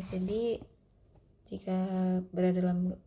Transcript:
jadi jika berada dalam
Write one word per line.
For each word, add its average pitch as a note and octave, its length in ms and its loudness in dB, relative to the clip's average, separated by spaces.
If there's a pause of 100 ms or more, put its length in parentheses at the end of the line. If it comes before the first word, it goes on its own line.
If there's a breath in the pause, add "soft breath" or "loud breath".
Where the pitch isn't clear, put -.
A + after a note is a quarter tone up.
jadi G3+ 560 -2 (880)
jika F#3 260 -4 (540)
berada F3+ 320 2
dalam F3+ 320 0 (120)